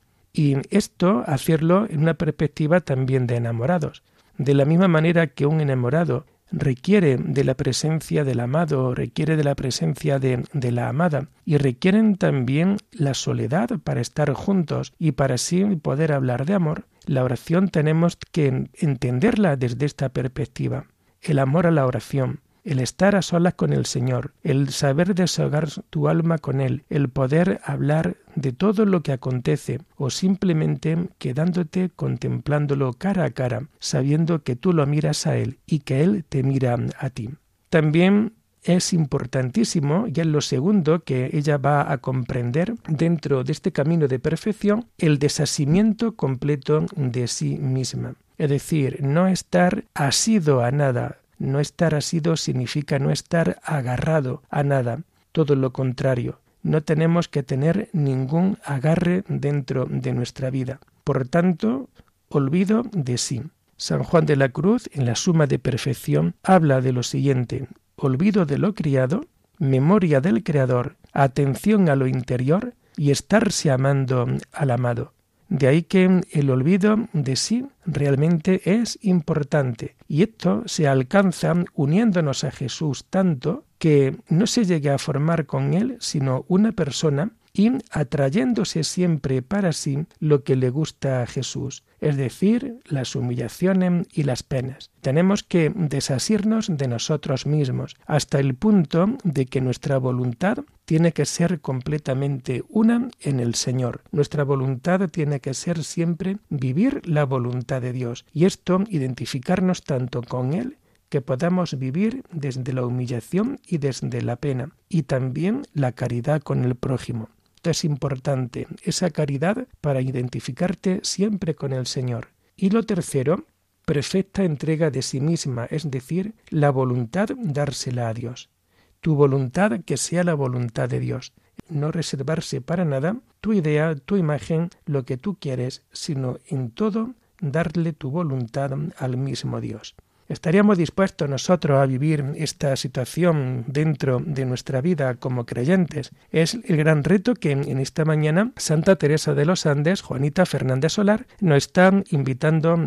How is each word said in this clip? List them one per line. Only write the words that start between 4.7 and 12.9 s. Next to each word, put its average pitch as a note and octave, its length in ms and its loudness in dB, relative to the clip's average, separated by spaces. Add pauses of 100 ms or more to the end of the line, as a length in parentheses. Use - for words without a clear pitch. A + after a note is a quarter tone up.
manera E3 400 4
que - 180 -2
un D#3 160 2
enamorado C3+ 640 0 (260)
requiere C#3+ 640 2
de C#3 280 0
la C3+ 100 2
presencia D3+ 680 -2
del B2 160 -2
amado, C3 540 0
requiere D3 420 -2
de D3+ 80 2
la C#3+ 100 2
presencia C#3+ 640 -2
de, C3 340 0
de B2 180 -2
la A#2+ 200 -2
amada, D3 380 0 (180)
y D#3 100 2
requieren F#3 600 2
también D3+ 600 2 (160)